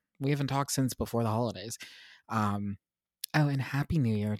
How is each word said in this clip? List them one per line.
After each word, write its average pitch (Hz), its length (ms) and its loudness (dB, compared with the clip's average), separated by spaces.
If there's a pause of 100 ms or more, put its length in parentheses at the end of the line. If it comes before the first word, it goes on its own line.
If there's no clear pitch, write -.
(180)
We 135 120 0
haven't 143 160 0
talked 135 260 0
since 131 220 2
before 117 280 -2
the 113 80 2
holidays. 113 480 -2 (520)
Um, 101 480 0 (560)
oh, 151 140 4
and 139 120 0
Happy 143 380 0
New 117 160 4
Year 107 260 0